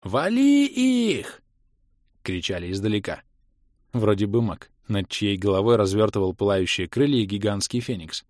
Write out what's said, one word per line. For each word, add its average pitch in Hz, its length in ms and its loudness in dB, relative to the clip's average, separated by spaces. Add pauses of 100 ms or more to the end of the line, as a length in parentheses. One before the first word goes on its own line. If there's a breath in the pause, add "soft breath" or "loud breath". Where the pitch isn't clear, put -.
«Вали 240 640 2
их!» — 247 760 0 (800)
кричали 90 500 -6
издалека. 101 500 -4 (720)
Вроде 107 340 2
бы 104 140 0
маг, 110 300 -6 (160)
над 98 220 -2
чьей 101 280 -2
головой 98 400 2
развёртывал 101 580 2
пылающие 95 540 0
крылья 131 380 0
гигантский 101 540 -2
феникс. 92 500 -8